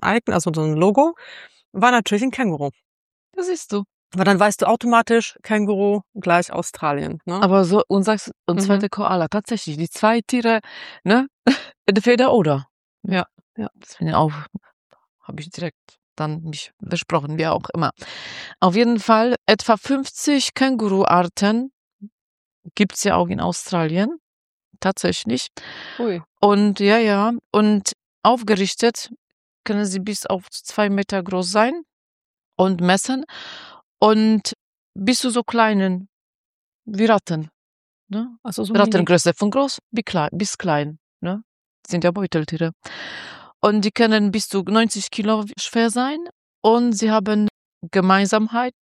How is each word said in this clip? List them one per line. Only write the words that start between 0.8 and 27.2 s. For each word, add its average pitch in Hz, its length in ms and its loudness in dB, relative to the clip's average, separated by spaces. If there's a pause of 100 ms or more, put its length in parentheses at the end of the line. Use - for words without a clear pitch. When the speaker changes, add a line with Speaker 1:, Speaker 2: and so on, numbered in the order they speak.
Speaker 1:
war 214 180 2
natürlich 220 320 0
ein 262 80 0
Känguru. 156 400 -2 (640)
Speaker 2:
Das 370 140 -4
siehst 359 260 -6
du. 202 120 -4 (280)
Speaker 1:
Weil 185 120 0
dann 190 160 4
weißt 208 220 2
du - 40 2
automatisch, 233 760 2
Känguru 202 580 0 (140)
gleich 175 360 0
Australien, 156 760 -6
ne? 185 160 -2
Speaker 2:
Aber 190 240 6
so, 196 220 4
und 196 160 2
sagst, 214 260 -2 (160)
und 175 100 0
Speaker 1:
Mhm. 196 40 -2
Speaker 2:
zweite 196 280 0
Koala, 185 400 0
tatsächlich, 208 480 -6
die 165 140 -6
zwei 226 320 2
Tiere, 226 380 0 (440)
ne? 247 240 4 (180)
<laughs> - 280 -2 (100)
Entweder 240 480 4
oder. 147 360 2 (340)
Speaker 1:
Ja, 190 240 -2 (320)
ja. 214 160 -8
Speaker 2:
Das - 220 -20
finde 160 160 -4
ich - 40 0
auch, 151 160 2 (880)
habe - 220 -16
ich 165 80 -18
direkt - 480 -12 (180)
dann 156 280 -6
mich 151 340 -12
besprochen, 160 580 -4
wie 160 120 -2
auch 170 260 -2
immer. 165 160 -2 (720)
Auf 185 160 2
jeden 233 220 2
Fall, 226 460 2
etwa 214 320 2
fünfzig 277 800 -2
Känguruarten 214 1160 0 (1040)
gibt's - 300 -2
ja 190 100 2
auch 175 140 2
in 180 120 -4
Australien, 180 760 -2 (640)
tatsächlich. 196 680 -4 (500)
Speaker 1:
Ui. 202 240 -4 (180)
Speaker 2:
Und, 202 400 4
ja, 202 160 4
ja, 214 360 2 (200)